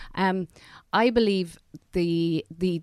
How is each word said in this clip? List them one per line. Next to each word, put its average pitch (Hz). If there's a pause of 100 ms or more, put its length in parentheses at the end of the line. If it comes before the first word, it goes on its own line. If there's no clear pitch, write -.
(160)
Um, 185 (480)
I 233
believe 202 (360)
the, 170 (100)
the, 175